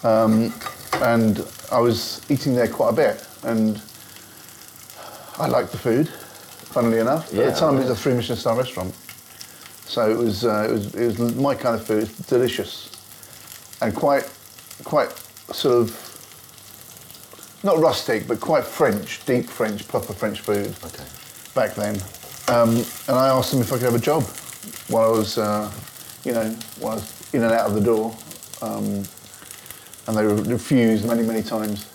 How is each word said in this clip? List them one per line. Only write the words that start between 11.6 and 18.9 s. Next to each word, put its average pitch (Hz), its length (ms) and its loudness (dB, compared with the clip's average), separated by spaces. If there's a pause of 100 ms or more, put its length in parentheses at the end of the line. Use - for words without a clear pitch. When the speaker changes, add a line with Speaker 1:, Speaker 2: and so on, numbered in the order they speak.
Speaker 1:
of 107 100 -4
food, 110 240 0 (200)
delicious, 123 600 0 (960)
and 110 120 0
quite, 139 360 0 (540)
quite 143 260 0 (420)
sort 127 300 2
of, - 240 -4 (1600)
not 185 140 4
rustic, 131 500 2
but 113 120 -2
quite - 240 2
French, - 640 0